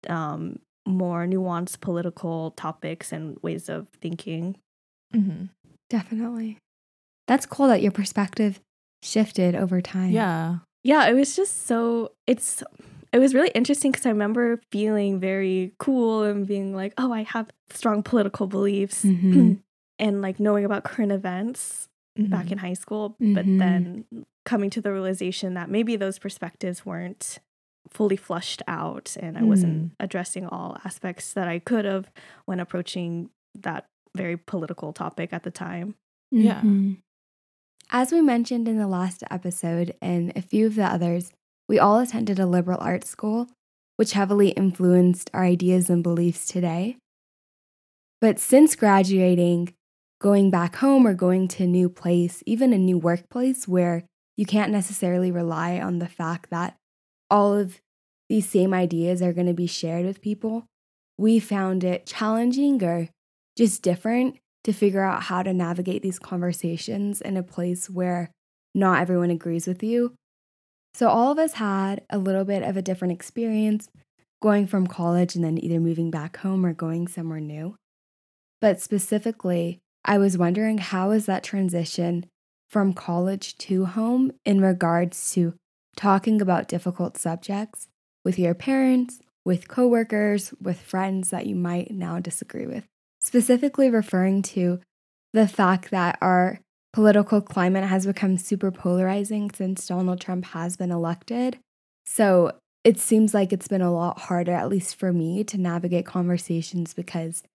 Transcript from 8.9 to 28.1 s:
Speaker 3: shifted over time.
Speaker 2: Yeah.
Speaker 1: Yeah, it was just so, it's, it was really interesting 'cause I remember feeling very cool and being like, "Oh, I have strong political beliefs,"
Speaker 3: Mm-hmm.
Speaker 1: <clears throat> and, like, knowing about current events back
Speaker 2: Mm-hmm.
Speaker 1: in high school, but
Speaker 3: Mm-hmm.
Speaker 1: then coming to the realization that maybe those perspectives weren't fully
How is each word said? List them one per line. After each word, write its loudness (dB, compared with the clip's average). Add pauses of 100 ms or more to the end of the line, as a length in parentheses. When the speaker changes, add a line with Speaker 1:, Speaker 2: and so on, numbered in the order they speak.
Speaker 3:
shifted 0
over 0
time. -2
Speaker 2:
Yeah. 0 (240)
Speaker 1:
Yeah, 6
it 4
was 2
just -2
so, -2 (140)
it's, -2 (480)
it 4
was 6
really 4
interesting 0
'cause -4
I 2
remember 0 (100)
feeling 0
very -2
cool 0
and -2
being -4
like, -6
"Oh, 0
I -4
have -6 (220)
strong 0
political 0
beliefs," -2
Speaker 3:
Mm-hmm. 6 (220)
Speaker 1:
<clears throat> -20
and, 0
like, -6
knowing 2
about -2
current -2
events -6 (300)
back 0
Speaker 2:
Mm-hmm. -6
Speaker 1:
in -6
high -6
school, -8
but 2
Speaker 3:
Mm-hmm. 4
Speaker 1:
then 0 (400)
coming -2
to -6
the -4
realization -6
that -8
maybe -2
those -6
perspectives -10
weren't -12 (520)
fully 0